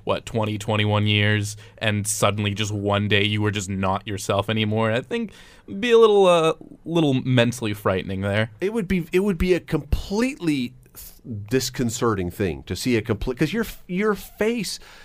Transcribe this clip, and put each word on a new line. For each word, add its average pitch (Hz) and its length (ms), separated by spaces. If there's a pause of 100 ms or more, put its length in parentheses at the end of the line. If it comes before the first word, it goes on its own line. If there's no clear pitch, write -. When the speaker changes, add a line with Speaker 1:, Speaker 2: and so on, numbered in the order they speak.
Speaker 1:
what, - 220
twenty, 107 340
twenty-one 104 480
years, 104 500 (220)
and 104 260
suddenly 104 480
just 104 180
one 101 360
day 101 160
you 104 180
were 104 80
just 98 200
not 95 360
yourself 101 440
anymore. 110 420
I 120 100
think 233 320 (340)
it'd 196 140
be 240 100
a 226 60
little, 208 300
uh, 165 260 (320)
little 156 300
mentally 120 580
frightening 95 480
there. 104 300 (100)
Speaker 2:
It 196 100
would 220 160
be, 180 240
it 185 100
would 196 180
be 180 160
a 165 40
completely 160 1120 (760)
disconcerting 117 800
thing 80 340
to 92 120
see 123 220
a 101 40
complete, 120 380
'cause 156 120
your, 220 140 (220)
your 202 260
face, 214 640 (280)